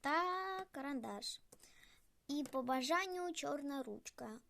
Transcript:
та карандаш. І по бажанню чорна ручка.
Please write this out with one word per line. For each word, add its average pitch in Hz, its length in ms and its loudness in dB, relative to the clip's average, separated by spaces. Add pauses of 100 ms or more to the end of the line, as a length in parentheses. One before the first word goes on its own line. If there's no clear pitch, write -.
та 370 680 2
карандаш. 247 680 -4 (880)
І 294 240 0
по 262 100 2
бажанню 339 720 2
чорна 285 500 -2
ручка. 220 560 -8 (100)